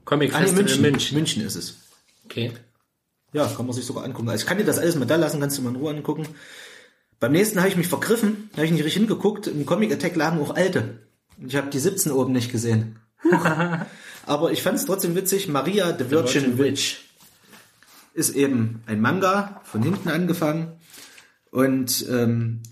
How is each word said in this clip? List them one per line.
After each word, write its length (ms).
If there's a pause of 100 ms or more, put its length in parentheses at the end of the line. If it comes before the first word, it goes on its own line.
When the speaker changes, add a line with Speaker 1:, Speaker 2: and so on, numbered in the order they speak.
Speaker 1:
Comic 300
Speaker 2:
Ah, 60
nee, 60
Speaker 1:
Fest 60
in 120
Speaker 2:
München. 180
Speaker 1:
München. 340
Speaker 2:
München 280
ist 100
es. 220 (480)
Speaker 1:
Okay. 280 (800)
Speaker 2:
Ja, 140
kann 200
man 80
sich 120
sogar 180
angucken. 260
Also 120
ich 60
kann 100
dir 60
das 140
alles 180
mal 100
da 100
lassen, 240
kannst 180
du 40
mal 80
in 60
Ruhe 180
angucken. 320 (920)
Beim 120
nächsten 260
habe 100
ich 80
mich 120
vergriffen, 680
habe 120
ich 60
nicht 120
richtig 160
hingeguckt. 460
Im 200
Comic 260
Attack 240
lagen 240
auch 140
alte. 440 (400)
Und 100
ich 80
habe 140
die 80
siebzehn 340
oben 200
nicht 200
gesehen. 460 (260)
Huch. 200
Speaker 1:
<laughs> 840
Speaker 2:
Aber 260
ich 100
fand's 240
trotzdem 280
witzig. 340
Maria 480
the 80
Speaker 1:
The 60
Speaker 2:
Virgin 320
Speaker 1:
Virgin 160
Speaker 2:
Witch 460 (1120)
ist 200
eben 520
ein 140
Manga, 640
von 180
hinten 260
angefangen. 640 (800)
Und, 600
ähm, 500 (120)